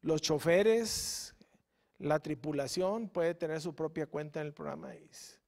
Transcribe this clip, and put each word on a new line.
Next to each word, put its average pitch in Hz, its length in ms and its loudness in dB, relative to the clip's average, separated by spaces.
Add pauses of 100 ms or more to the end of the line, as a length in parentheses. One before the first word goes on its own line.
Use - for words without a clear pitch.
Los 156 220 2
choferes, 202 1120 2 (640)
la 151 220 2
tripulación 151 880 -2
puede 170 240 0
tener 160 260 -4
su 156 140 -6
propia 160 320 -4
cuenta 151 340 -6
en 151 60 -4
el 147 80 -8
programa 151 380 -10
ace. - 440 -20 (120)